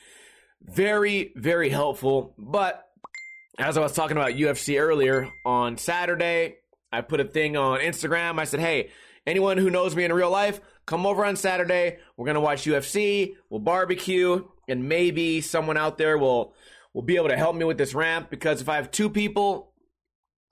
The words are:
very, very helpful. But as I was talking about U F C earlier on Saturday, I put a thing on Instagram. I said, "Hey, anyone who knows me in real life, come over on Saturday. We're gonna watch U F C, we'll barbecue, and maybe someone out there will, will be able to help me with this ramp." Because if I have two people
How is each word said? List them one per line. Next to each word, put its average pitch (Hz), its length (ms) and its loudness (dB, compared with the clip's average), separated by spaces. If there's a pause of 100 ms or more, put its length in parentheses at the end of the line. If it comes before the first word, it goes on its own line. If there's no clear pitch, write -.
(640)
very, 208 760 0
very 160 320 2
helpful. 135 680 0
But 180 500 -4 (720)
as 143 180 0
I 156 60 2
was 143 100 0
talking 156 240 -2
about 131 200 0
U 147 120 2
F 139 80 0
C 139 220 0
earlier 135 500 2 (160)
on 123 320 0
Saturday, 170 800 -2 (340)
I 117 120 -4
put 147 180 -2
a 135 40 2
thing 151 340 -2
on 131 220 2
Instagram. 165 600 -2
I 156 40 0
said, 147 160 -2
"Hey, 160 280 0 (380)
anyone 190 320 2
who 190 100 4
knows 180 260 0
me 175 100 0
in 170 100 0
real 175 160 2
life, 202 320 0 (240)
come 175 180 -2
over 202 200 2
on 202 120 0
Saturday. 180 600 0 (180)
We're 120 100 -8
gonna 151 140 0
watch 147 260 0
U 151 80 2
F 139 120 0
C, 202 500 0 (140)
we'll 107 100 -6
barbecue, 180 840 0 (200)
and 127 220 -4
maybe 165 540 0
someone 156 340 -2
out 156 220 -2
there 156 180 2
will, 127 380 2 (400)
will 123 80 -6
be 170 140 0
able 160 120 2
to 127 80 2
help 160 180 0
me 165 120 -2
with 160 100 0
this 139 160 -2
ramp." 160 380 -2
Because 143 320 -2
if 135 80 -6
I 151 60 0
have 139 140 -4
two 214 200 0
people 208 640 -2 (760)